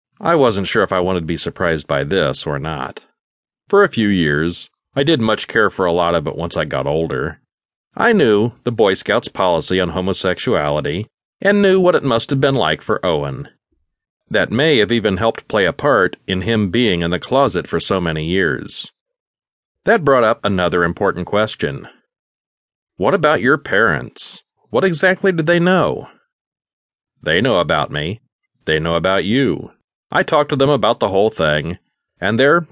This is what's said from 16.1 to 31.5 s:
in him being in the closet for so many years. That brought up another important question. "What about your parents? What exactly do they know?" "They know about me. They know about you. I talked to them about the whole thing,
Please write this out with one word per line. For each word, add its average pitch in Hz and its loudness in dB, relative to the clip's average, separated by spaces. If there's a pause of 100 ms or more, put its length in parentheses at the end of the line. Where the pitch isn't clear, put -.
in 92 -4
him 107 0
being 101 0
in 85 -2
the 87 -2
closet 104 0
for 82 -4
so 95 -2
many 80 -2
years. 85 -4 (920)
That 202 0
brought 131 4
up 110 2
another 87 0
important 85 -2
question. 87 -4 (1040)
"What 110 0
about 151 2
your 123 4
parents? - -2 (260)
What 127 0
exactly 185 0
do 165 -2
they 175 2
know?" 170 0 (1120)
"They 85 0
know 113 2
about 78 0
me. 76 -6 (420)
They 78 0
know 82 0
about 85 0
you. 110 -2 (400)
I 165 2
talked 147 0
to 151 0
them 135 2
about 113 2
the 104 0
whole 98 2
thing, 76 -2 (420)